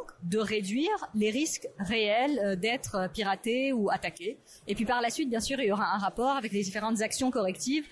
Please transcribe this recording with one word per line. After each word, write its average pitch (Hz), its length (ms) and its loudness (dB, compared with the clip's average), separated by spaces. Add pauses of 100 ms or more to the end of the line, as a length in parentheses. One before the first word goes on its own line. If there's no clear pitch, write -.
(220)
de 180 160 -2
réduire 214 540 0 (240)
les 214 160 4
risques 294 360 -2 (120)
réels, 226 580 2
euh, 196 180 2
d'être, 226 380 -2
euh, 185 140 0
piraté 220 680 0
ou 208 160 2
attaqué. 180 480 -4 (300)
Et 202 80 -2
puis 220 100 0
par 240 160 2
la 240 80 0
suite, 294 180 -2
bien 226 120 0
sûr, 262 200 -2
il 247 60 0
y 196 60 4
aura 196 240 2
un - 20 0
rapport 233 380 0
avec 202 160 -4
les 202 100 0
différentes 208 400 -2
actions 254 300 0
correctives, 247 600 0